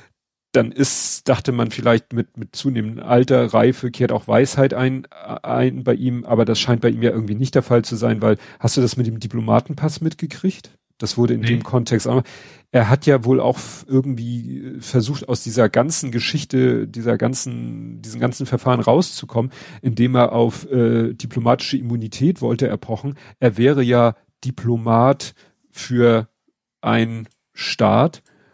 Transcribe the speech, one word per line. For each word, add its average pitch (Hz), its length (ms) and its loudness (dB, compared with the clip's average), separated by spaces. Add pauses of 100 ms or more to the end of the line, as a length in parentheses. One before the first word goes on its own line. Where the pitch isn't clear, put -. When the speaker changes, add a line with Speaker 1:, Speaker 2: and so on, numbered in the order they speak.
(520)
Speaker 1:
Dann 113 200 2
ist, - 560 -2
dachte 131 240 0
man 117 180 0
vielleicht 117 420 0
mit, 117 240 -6
mit 110 200 -14
zunehmendem 117 500 -4
Alter, 123 480 4
Reife, 117 380 2
kehrt 123 180 0
auch 113 160 -4
Weisheit 131 480 2
ein, 131 320 -2
ein 123 800 -4
bei 120 100 2
ihm, 120 300 -4
aber 113 200 2
das 107 140 0
scheint 120 220 0
bei 120 100 2
ihm 113 120 -4
ja 120 100 2
irgendwie 107 240 -4
nicht 127 180 -4
der 131 80 4
Fall 117 220 2
zu - 100 -8
sein, 110 260 -2
weil, 110 160 2 (220)
hast - 180 0
du 139 60 2
das 120 140 0
mit 123 100 0
dem 110 140 -6
Diplomatenpass 117 800 -2
mitgekriegt? - 760 -6 (220)
Das - 180 -6
wurde 120 180 2
in 113 80 -2
Speaker 2:
Nee. 113 40 -2
Speaker 1:
dem 117 160 0
Kontext 120 460 -2
auch, 123 160 2 (480)
er 117 180 4
hat 135 160 2
ja 135 180 4
wohl 127 160 4
auch 123 180 0
f-, - 300 -16
irgendwie 127 920 -4
versucht, 127 480 -2
aus 123 160 -2
dieser 113 240 2
ganzen 135 420 0
Geschichte, 120 800 0
dieser 117 280 -2
ganzen, 117 840 -6
diesem 113 180 -10
ganzen 123 240 -2
Verfahren 123 360 0
rauszukommen, 120 720 0 (300)
indem 123 340 0
er 120 160 4
auf, 117 380 0
äh, 117 440 2
diplomatische 120 640 -2
Immunität 120 640 -2
wollte 117 240 -2
er 104 100 -2
pochen. 123 380 -8 (240)
Er 110 180 2
wäre 135 280 4
ja 120 320 4 (280)
Diplomat 117 920 0 (360)
für 120 580 2 (520)
einen 113 480 -2 (260)
Staat 113 680 0 (320)